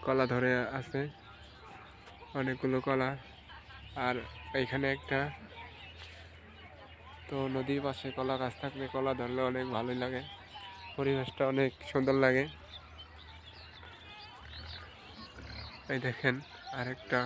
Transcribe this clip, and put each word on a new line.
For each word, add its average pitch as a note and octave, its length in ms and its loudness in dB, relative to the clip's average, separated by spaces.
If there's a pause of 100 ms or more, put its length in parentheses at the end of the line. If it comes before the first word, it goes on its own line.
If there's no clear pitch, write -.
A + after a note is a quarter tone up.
কলা C3 180 6 (100)
ধরে B2+ 180 6 (260)
আছে, C3+ 220 -2 (1400)
অনেকগুলো C3 460 2
কলা। C3 240 4 (960)
আর B2 80 4 (460)
এইখানে C3 260 2 (100)
একটা, C#3 220 0 (2000)
তো C#3+ 80 -2 (200)
নদীর C#3 300 2
পাশে C3+ 200 -2 (100)
কলা C3 240 2
গাছ B2 220 0
থাকলে C3+ 220 -4 (100)
কলা C3+ 260 4
ধরলে B2 200 0 (100)
অনেক B2+ 160 0 (100)
ভালোই B2 260 2
লাগে, B2+ 200 0 (720)
পরিবেশটা C#3 460 4 (100)
অনেক C3+ 180 6 (200)
সুন্দর C3+ 340 6
লাগে। C3 200 8 (3500)
এই C3 140 2
দেখেন B2+ 280 4 (440)
আরেকটা B2+ 480 2